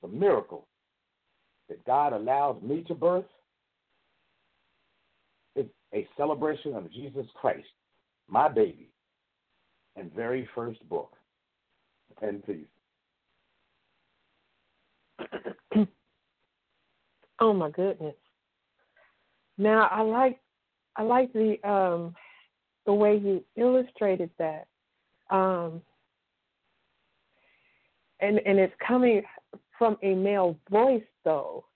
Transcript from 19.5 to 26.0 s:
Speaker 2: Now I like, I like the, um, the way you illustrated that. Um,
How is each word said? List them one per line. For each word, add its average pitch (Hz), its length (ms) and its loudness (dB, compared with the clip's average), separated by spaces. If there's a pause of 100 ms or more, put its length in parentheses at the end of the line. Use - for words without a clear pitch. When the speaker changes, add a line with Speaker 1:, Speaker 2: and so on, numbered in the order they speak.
Speaker 2:
Now 214 320 4
I 208 100 -2
like, 247 400 2 (560)
I 214 60 -4
like 247 320 2
the, 220 240 2 (100)
um, 175 460 0 (720)
the 202 80 4
way 208 220 4
you 196 280 -2 (120)
illustrated 220 840 0
that. 156 300 -6 (600)
Um, 175 540 0 (2500)